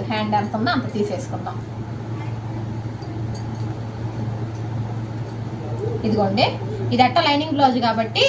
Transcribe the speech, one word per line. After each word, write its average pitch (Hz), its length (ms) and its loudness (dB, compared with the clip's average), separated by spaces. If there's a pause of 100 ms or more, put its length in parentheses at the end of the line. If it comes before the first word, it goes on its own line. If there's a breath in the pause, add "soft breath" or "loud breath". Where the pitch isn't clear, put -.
(100)
హ్యాండ్ 214 280 0
ఎంత 208 200 0
ఉందో 226 180 2
అంత - 100 0 (100)
తీసేసుకుందాం. - 600 -2 (4000)
ఇదిగోండి, 208 400 4 (480)
ఇది 240 120 8
అట్ట 254 120 4 (100)
లైనింగ్ 302 280 2
బ్లౌజ్ 262 300 6
కాబట్టి 226 420 2